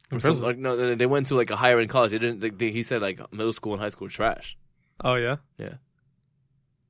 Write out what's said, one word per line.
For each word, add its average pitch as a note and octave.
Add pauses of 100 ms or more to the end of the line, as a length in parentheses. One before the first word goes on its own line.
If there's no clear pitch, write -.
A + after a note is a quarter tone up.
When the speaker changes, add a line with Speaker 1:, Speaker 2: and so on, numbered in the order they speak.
(120)
Speaker 1:
Or B2+
Speaker 2:
Impressive. B2+
Speaker 1:
something, A#2
like, B2
no, C3
they, B2
they A#2+
went C3+
to, C#3
like, A#2+
a G#2
higher B2
end A2
college. A#2+
They A2
didn't. A#2
They, A2
they, G#2+
he A2+
said, A2+
like, G2 (120)
middle A2
school G#2+
and G2
high G#2+
school G2
are F#2+
trash. - (460)
Speaker 2:
Oh B2+
yeah. B2 (200)
Speaker 1:
Yeah. G#2 (1160)